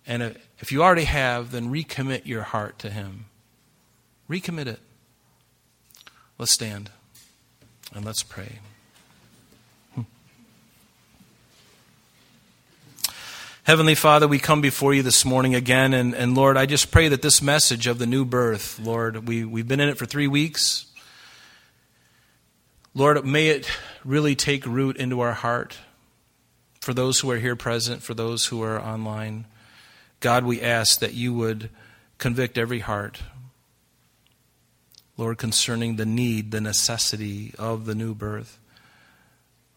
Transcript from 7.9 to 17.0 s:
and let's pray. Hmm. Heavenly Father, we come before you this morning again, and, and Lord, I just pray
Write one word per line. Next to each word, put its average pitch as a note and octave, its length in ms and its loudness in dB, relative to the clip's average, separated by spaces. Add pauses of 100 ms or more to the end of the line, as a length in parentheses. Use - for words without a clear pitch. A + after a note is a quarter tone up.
and G#2 100 -10
let's G#2+ 200 -6
pray. G#2 340 -16 (1400)
Hmm. B2 80 -8 (3750)
Heavenly D#3 280 6
Father, D3+ 340 6
we C#3+ 100 4
come D3+ 220 2
before C#3 320 2
you C#3 100 4
this B2+ 220 4
morning C3 300 2
again, B2+ 400 4
and, B2 200 2
and B2 200 0
Lord, C3+ 240 6
I C3+ 80 4
just C#3 240 0
pray E3 180 8